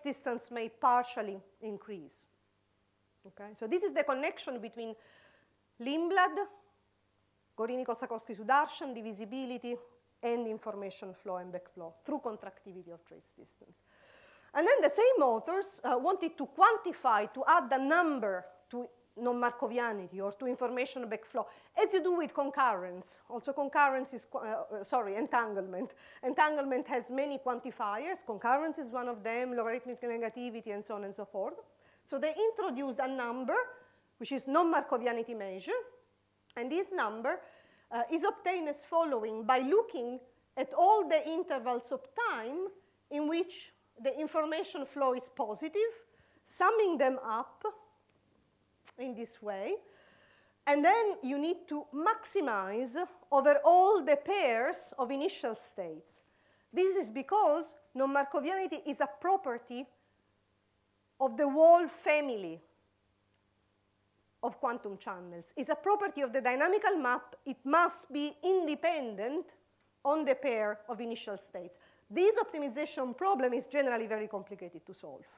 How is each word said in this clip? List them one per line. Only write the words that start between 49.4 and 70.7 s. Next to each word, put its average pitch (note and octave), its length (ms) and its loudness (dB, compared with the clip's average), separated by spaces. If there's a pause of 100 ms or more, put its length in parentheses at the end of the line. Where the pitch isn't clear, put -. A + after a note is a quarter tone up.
way, G#3 340 -4 (920)
and C#4+ 180 6
then G#4 380 6
you C4 140 -2
need E4+ 300 -2
to D4 260 -6
maximize C4 1000 -2 (360)
over C#4+ 340 8
all F#4 380 8
the C#4+ 120 4
pairs D4 840 0
of B3+ 140 -2
initial C#4 440 -4
states. - 680 -12 (480)
This F#4 240 2
is D4 140 0
because D#4 680 2 (200)
non-Markovianity C#4 880 -2
is D4 160 -4
a C4+ 80 0 (100)
property C4 640 -2 (1300)
of B3+ 160 0
the C#4+ 140 2
whole E4 380 8
family A#3+ 760 -2 (1800)
of A#3+ 160 -4
quantum A#3 380 -4
channels. F3 480 -12 (100)
It's D4 140 -4
a D4+ 60 0
property G4 460 0
of A#3+ 120 0
the C4 80 0
dynamical F4+ 540 2
map. B3+ 400 0 (100)
It C4+ 180 -6
must E4 480 2
be D4 320 -4
independent D4+ 1040 0 (580)
on D4 220 2
the C4+ 100 4
pair A3 440 -2 (100)